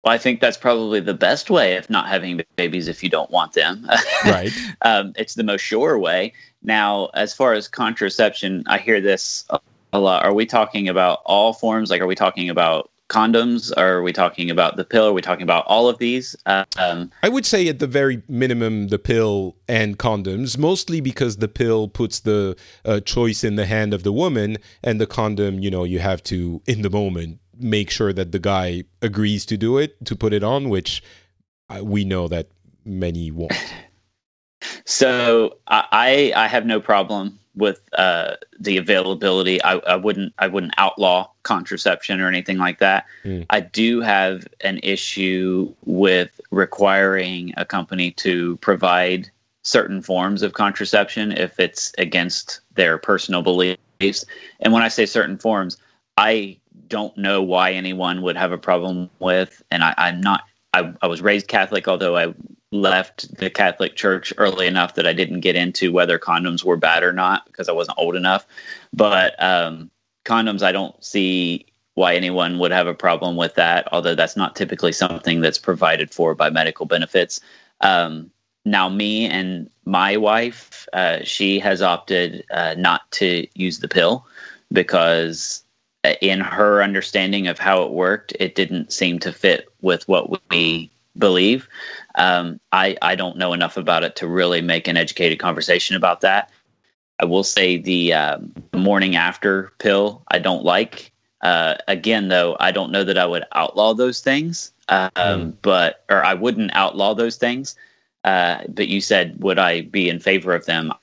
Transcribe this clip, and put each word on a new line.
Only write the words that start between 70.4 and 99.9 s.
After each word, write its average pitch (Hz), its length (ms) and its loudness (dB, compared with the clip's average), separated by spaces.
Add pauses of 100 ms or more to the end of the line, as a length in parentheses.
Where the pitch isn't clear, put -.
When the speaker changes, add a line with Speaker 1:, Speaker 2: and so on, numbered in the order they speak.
Speaker 1:
I 92 100 4
don't 95 300 -6
see 90 640 -2 (300)
why 87 200 4
anyone 90 440 0
would 87 140 2
have 90 140 2
a 87 80 -4
problem 87 420 0
with 85 180 -2
that, 85 380 2
although 85 220 0
that's 82 220 0
not 98 200 -2
typically 87 360 -2
something 85 480 -2
that's 80 180 0
provided 82 540 0
for 82 220 0
by 78 160 0
medical 80 360 -2
benefits. 85 540 0 (400)
Um, 85 500 2 (340)
now, 98 240 2
me 104 380 -2
and 92 440 -4 (140)
my 95 320 2
wife, 113 760 -2
uh, 85 300 0
she 98 380 0
has 95 220 0
opted, 87 680 -2
uh, 82 260 -2
not 87 360 0
to 90 420 -2
use 92 240 -6
the - 100 -8
pill 90 380 2 (460)
because, 82 880 0 (420)
uh, 71 160 4
in 95 200 0
her 101 420 2
understanding 98 640 -2
of 85 140 -4
how 95 240 2
it - 80 -6
worked, 90 480 -2
it 92 160 -2
didn't 87 360 -2
seem 87 280 -2
to 87 120 -6
fit - 400 0 (100)
with 90 260 0
what 82 320 0 (100)
we 82 400 0 (260)
believe. 101 520 2 (480)
Um, 87 440 2 (120)
I, 95 280 2
I 90 140 2
don't 92 240 -6
know 90 160 -2
enough 87 220 -2
about 85 260 2
it 82 140 -6
to 87 100 -6
really 87 340 2
make 82 280 -2
an 85 80 0
educated 82 420 0
conversation 90 580 0
about 87 260 0
that. 98 280 2 (680)
I 85 40 0
will 90 200 2
say 92 340 2
the, 87 340 0
um, 76 400 -2 (220)
morning 95 420 2
after 95 640 -2
pill, 101 500 0